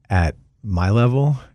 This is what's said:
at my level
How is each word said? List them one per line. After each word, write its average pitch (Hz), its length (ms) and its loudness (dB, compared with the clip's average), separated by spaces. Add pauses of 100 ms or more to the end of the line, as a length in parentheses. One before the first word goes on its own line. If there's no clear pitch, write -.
at 85 260 0 (280)
my 92 280 -2
level 127 440 0 (200)